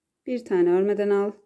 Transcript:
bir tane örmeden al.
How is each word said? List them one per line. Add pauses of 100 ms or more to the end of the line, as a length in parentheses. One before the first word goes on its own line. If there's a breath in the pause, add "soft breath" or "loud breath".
(260)
bir
tane
örmeden
al. (140)